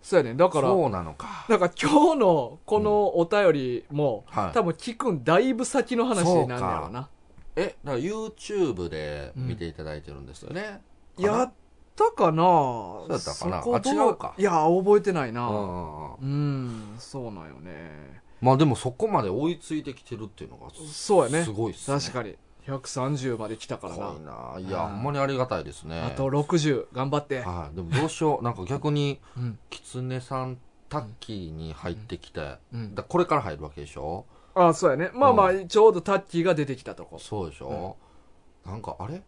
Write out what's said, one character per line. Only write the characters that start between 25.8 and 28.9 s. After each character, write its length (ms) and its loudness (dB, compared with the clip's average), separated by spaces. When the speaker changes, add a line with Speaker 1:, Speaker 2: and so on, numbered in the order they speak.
Speaker 2:
ね。 180 -8
Speaker 1:
あ 80 -4
と 180 -4
六 300 2
十、 340 2
頑 200 -4
張 80 0
っ 80 -10
て。 140 -4
Speaker 2:
は 300 -6
い。 40 -12
で 80 -6
も 80 -6
ど 140 2
う 40 -2
し 140 -10
よ 180 2
う。 20 -8
な 60 0
ん 60 -6
か 100 -8
逆 240 -2
に、 320 -2